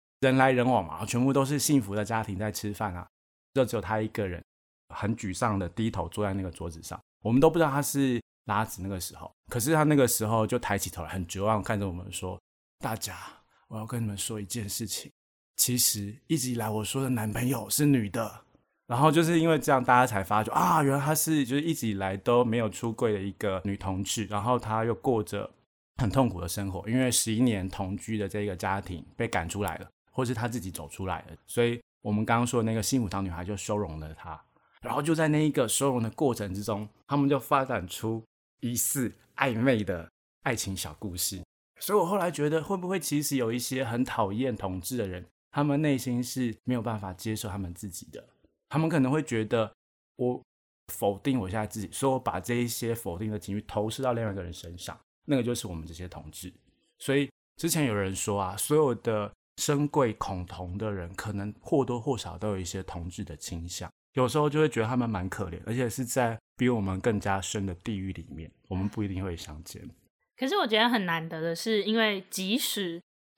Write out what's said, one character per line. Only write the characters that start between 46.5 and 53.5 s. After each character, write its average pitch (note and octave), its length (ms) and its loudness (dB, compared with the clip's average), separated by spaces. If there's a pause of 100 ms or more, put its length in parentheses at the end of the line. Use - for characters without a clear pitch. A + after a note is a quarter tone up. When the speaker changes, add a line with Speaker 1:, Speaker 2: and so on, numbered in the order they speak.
Speaker 1:
没 B2+ 100 0
有 A#2 80 -2
办 A2 160 -2
法 F#2+ 140 -6
接 A2 240 -4
受 G#2+ 120 -6
他 F#2+ 100 -6
们 F2+ 160 -6
自 G2 160 -10
己 - 200 -14
的， - 160 -16 (440)
他 D3 80 0
们 D#3+ 100 2
可 D3 120 4
能 C3 120 4
会 D#3 100 2
觉 A2+ 220 0
得， G#2+ 260 2 (460)
我 B2 240 -2 (500)
否 G2+ 280 0
定 C3 200 0
我 A2+ 80 -2
现 G#2 140 -2
在 G#2+ 60 -2
自 G#2+ 120 -8
己， F#2+ 140 -6
所 C3+ 160 0
以 C3+ 60 2
我 B2+ 40 0
把 - 220 -2
这 A#2+ 140 -2
一 A#2+ 120 2
些 A#2 280 -2
否 F2 240 -6
定 G#2+ 120 -4
的 G#2+ 80 -4
情 G2+ 160 -6